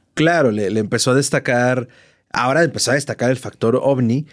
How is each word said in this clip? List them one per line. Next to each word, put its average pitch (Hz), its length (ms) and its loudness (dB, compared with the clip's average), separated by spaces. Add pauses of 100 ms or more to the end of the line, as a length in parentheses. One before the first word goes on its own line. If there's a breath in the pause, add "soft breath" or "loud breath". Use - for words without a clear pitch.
(140)
Claro, 156 380 2
le, 104 180 -2
le 110 80 0
empezó 113 340 0
a - 20 4
destacar, 127 760 0 (420 soft breath)
ahora 135 320 0
empezó 120 300 -2
a - 20 2
destacar 123 360 -2
el 131 60 0
factor 117 460 -2
ovni, 127 500 0